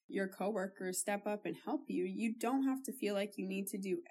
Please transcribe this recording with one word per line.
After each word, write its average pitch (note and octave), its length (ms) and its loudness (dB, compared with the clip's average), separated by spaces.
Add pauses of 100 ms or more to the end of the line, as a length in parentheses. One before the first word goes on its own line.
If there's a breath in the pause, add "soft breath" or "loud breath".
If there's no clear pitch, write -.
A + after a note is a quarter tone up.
your F#3+ 200 0
coworkers F#3+ 720 -2
step G3+ 260 0
up G#3 200 0
and E3+ 100 -2 (100)
help C#4+ 220 0
you. F3+ 180 2
You G#3 280 0
don't C4 300 2
have C4 200 2
to A3 100 -4
feel G#3 200 0
like G3+ 240 0
you F#3+ 100 -2
need F#3+ 200 0
to G#3+ 100 -4
do F#3+ 340 0